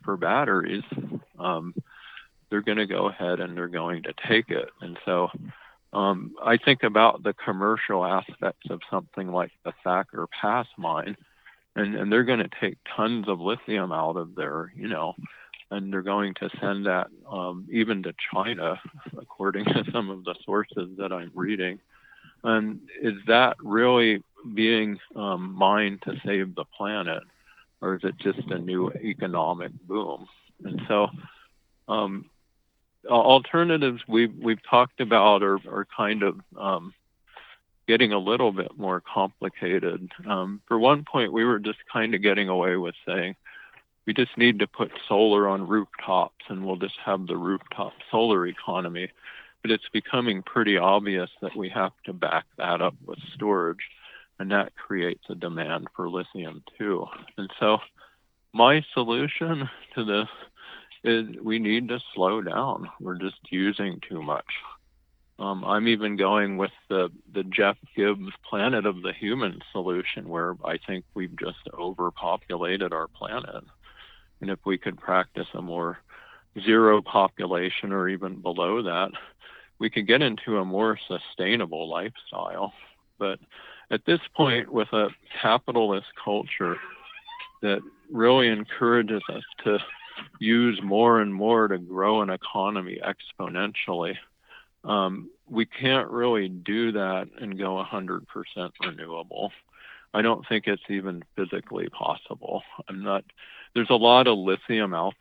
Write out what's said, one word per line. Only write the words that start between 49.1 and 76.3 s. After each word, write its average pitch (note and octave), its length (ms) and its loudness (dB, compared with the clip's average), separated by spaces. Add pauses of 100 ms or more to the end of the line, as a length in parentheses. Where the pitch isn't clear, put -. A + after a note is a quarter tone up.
But A2+ 80 0
it's - 200 -2
becoming A2+ 520 0
pretty G#2 340 2
obvious F#2+ 540 4 (100)
that - 140 -8
we F#2+ 140 -6
have F#2+ 240 -2 (120)
to G2 80 -8
back E2 320 -2 (120)
that F2 220 0
up F2+ 140 2 (100)
with - 140 -12 (160)
storage, F#2+ 500 0 (540)
and G2 140 -6
that G2+ 240 0
creates F2 540 -4
a F#2+ 60 -10
demand E2 600 -6
for F2+ 140 -6
lithium F2 520 -8 (160)
too. G2+ 300 -2 (300)
And G2 120 -10 (100)
so G#2+ 200 4 (720)
my C3+ 400 6
solution C3+ 720 -2 (280)
to A#2 100 -4
this G#2+ 220 0 (760)
is A2+ 220 2 (160)
we A2 160 0
need A2+ 300 2
to A#2+ 120 -4 (140)
slow G2 300 2
down. F#2+ 440 -4 (120)
We're F#2 180 -8
just F#2 220 -8 (100)
using F#2+ 580 -2
too E2 140 -8
much. D2 240 -4 (920)
Um, G2 240 -4
I'm G#2 240 0
even G#2 300 2
going G2 400 2
with F#2+ 160 -2 (160)
the, F#2 200 0 (240)
the F#2+ 120 -4
Jeff G2 320 2 (180)
Gibbs G2 380 0 (160)
Planet A2+ 360 0
of F#2 160 -2
the F#2 120 -6
Human G#2 480 -4 (100)
solution, F2+ 560 -4
where E2+ 280 -4 (100)
I E2 200 -2
think F#2 280 -8
we've F2+ 260 -6
just F2+ 200 -8 (140)
overpopulated F2+ 1160 -4
our D#2+ 160 -4
planet. - 560 -12 (760)
And G2 80 -6
if F#2+ 160 -4
we F#2+ 120 0
could - 220 -8
practice F#2 540 -2
a - 80 -10
more E2+ 380 -6 (600)